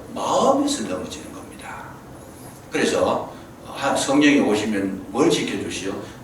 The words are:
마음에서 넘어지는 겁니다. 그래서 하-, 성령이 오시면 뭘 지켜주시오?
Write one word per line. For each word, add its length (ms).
마음에서 720
넘어지는 460
겁니다. 500
그래서 600
하-, 300
성령이 460
오시면 680
뭘 200
지켜주시오? 640